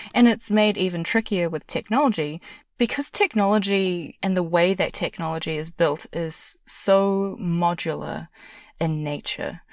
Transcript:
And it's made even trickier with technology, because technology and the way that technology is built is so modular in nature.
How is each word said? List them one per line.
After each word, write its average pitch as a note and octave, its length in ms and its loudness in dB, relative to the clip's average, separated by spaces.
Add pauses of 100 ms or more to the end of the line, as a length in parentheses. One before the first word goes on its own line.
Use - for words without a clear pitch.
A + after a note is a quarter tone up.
(140)
And A#3+ 140 8
it's - 220 0
made G#3+ 260 4
even F3 280 -2
trickier F#3 440 0
with E3 180 -6
technology, G#3 760 0 (340)
because B3 340 -2
technology G3 1120 0
and F#3+ 140 0
the F3+ 60 2
way F3 320 4
that F#3 180 -2
technology D#3+ 640 -4
is D#3+ 140 -6
built D#3+ 420 0
is - 540 -8
so G3 720 2
modular E3+ 880 -2 (500)
in D#3+ 240 0
nature. - 600 -6 (100)